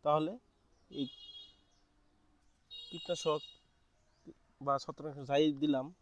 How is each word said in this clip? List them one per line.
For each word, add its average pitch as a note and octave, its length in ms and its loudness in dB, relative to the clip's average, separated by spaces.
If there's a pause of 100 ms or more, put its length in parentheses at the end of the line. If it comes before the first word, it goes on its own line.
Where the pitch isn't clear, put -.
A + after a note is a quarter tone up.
তাহলে D#3 280 4 (580)
এই C#3 160 -4 (1800)
কীটনাশক D#3+ 520 -2 (1300)
বা C#3 80 2 (100)
ছত্রাকনাশক C#3+ 460 -10
যাই C#3+ 140 8 (180)
দিলাম C#3 240 2 (140)